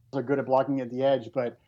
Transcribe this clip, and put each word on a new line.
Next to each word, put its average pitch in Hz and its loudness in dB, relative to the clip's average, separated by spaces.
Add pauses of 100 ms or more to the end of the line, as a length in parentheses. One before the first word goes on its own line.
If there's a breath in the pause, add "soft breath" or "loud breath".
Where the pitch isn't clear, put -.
(140)
are 139 -2
good 135 0
at 123 -4
blocking 135 2
at 123 -6
the 123 -4
edge, 131 2
but 120 -4